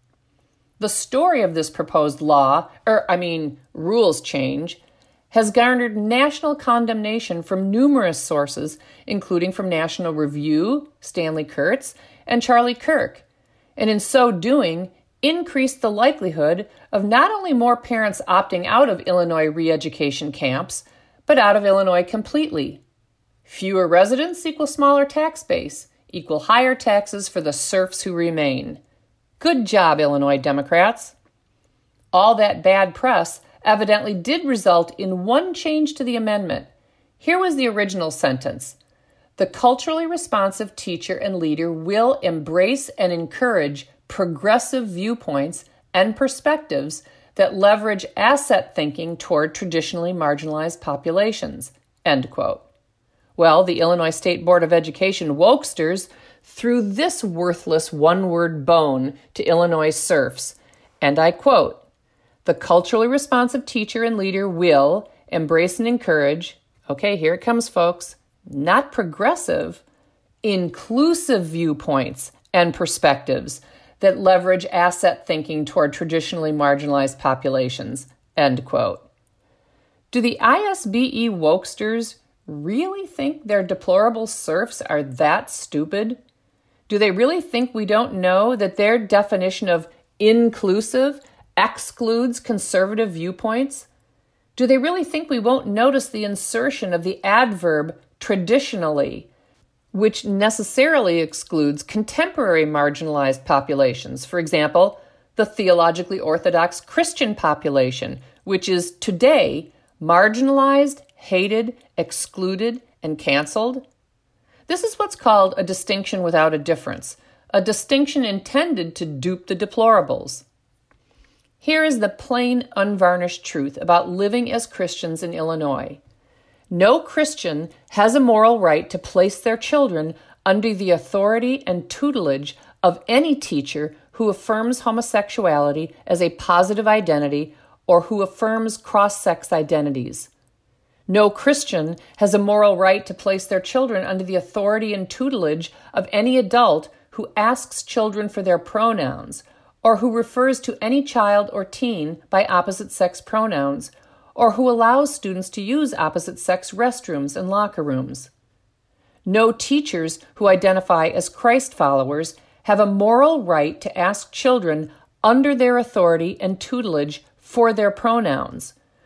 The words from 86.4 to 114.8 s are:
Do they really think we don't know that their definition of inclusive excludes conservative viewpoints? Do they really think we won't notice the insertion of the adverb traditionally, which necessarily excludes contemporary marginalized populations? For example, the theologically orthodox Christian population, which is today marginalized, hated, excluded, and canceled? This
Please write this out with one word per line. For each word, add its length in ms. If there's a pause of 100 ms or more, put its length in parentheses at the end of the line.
Do 120
they 100
really 320
think 320
we 120
don't 280
know 420
that 200
their 240
definition 680
of 200 (320)
inclusive 1000 (380)
excludes 800
conservative 720
viewpoints? 760 (680)
Do 120
they 100
really 260
think 260
we 100
won't 260
notice 420
the 160
insertion 680
of 100
the 200
adverb 720 (240)
traditionally, 1120 (600)
which 320
necessarily 960
excludes 640
contemporary 840
marginalized 800
populations? 800
For 120
example, 640 (360)
the 100
theologically 720
orthodox 600
Christian 540
population, 840 (240)
which 260
is 220
today 800 (300)
marginalized, 960 (160)
hated, 600 (220)
excluded, 840 (200)
and 160
canceled? 680 (800)
This 160